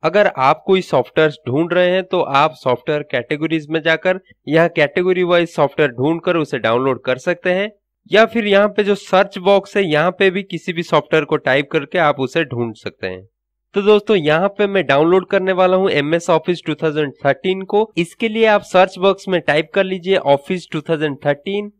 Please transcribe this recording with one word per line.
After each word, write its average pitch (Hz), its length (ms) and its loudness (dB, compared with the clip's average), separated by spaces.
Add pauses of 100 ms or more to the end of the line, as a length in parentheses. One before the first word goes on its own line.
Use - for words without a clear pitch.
अगर 190 240 2
आप 135 380 0
कोई 190 160 2
सॉफ्टवेयर 156 500 0 (160)
ढूंढ 160 260 -2
रहे 180 180 2
हैं 185 120 -2
तो 180 180 -2
आप 147 320 0
सॉफ्टवेयर 143 580 -4
कैटेगरीज 151 580 -4
में 160 120 -2
जाकर 165 380 0 (280)
यहाँ 160 220 2
कैटेगरी 180 540 0
वाइज 175 260 2
सॉफ्टवेयर 147 420 0
ढूंढकर 160 460 -2
उसे 147 220 -4
डाउनलोड 120 440 0
कर 127 160 -2
सकते 175 300 -4
हैं, 196 220 -2 (400)
या 220 140 4
फिर 220 220 -4
यहाँ 202 220 2
पे 208 140 -2
जो 202 120 0
सर्च 196 440 -2
बॉक्स 196 380 0
है 202 60 0
यहाँ 160 280 0
पे 196 200 0
भी 190 140 -6
किसी 180 280 -10
भी 165 100 -6
सॉफ्टवेयर 156 420 0
को 151 120 -2
टाइप 139 340 -2
करके 143 280 -4
आप 147 200 0
उसे 135 260 -2
ढूंढ 120 300 -6
सकते - 320 -12
हैं। 92 180 -12 (500)
तो 202 60 -2
दोस्तों, 208 360 2
यहाँ 160 320 2
पे 202 180 -2
मैं 196 200 0
डाउनलोड 165 400 2
करने 190 260 0
वाला 185 240 2
हूँ 190 140 2
एमएस 151 400 -2
Office 165 340 -2
टू 151 100 -4
थाउजेंड 151 400 -2
थर्टीन 185 480 -2
को। 208 340 -2
इसके 175 320 -4
लिए 220 180 0
आप 208 160 2
सर्च 185 340 2
बॉक्स 190 300 0
में 180 140 0
टाइप 156 320 -2
कर 196 100 0
लीजिए 190 340 -2 (100)
Office - 440 -2
टू 156 100 -6
थाउजेंड 151 440 -4
थर्टीन 196 540 -4